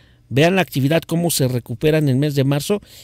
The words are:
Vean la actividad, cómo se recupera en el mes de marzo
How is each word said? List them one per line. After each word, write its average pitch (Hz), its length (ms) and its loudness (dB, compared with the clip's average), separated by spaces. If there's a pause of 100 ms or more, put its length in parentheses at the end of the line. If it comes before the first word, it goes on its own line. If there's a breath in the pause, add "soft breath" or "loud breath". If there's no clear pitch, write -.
(280 soft breath)
Vean 160 280 2
la 185 60 2
actividad, 143 400 0
cómo 170 280 -2
se 131 180 0
recupera 127 500 -2
en 151 100 0
el 127 80 2
mes 143 180 0
de 139 100 2
marzo 143 380 -2 (220 loud breath)